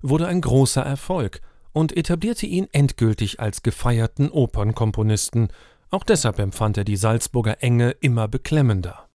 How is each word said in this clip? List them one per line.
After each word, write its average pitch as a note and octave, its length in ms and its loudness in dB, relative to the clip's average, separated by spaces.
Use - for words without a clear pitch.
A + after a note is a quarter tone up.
wurde D#3 260 2
ein F3 140 0
großer C3 420 4
Erfolg C#3 580 -4
und D#3 240 0
etablierte F3 480 -2
ihn F#3 260 -2
endgültig A2 680 0
als G#2+ 240 -6
gefeierten A#2+ 640 0
Opernkomponisten. G#2+ 1200 0
Auch - 140 -2
deshalb D#3 360 2
empfand G#2+ 380 -2
er G2+ 80 -2
die G#2 100 -2
Salzburger A2 680 0
Enge A#2+ 380 2
immer A#2 280 0
beklemmender. A2 840 -2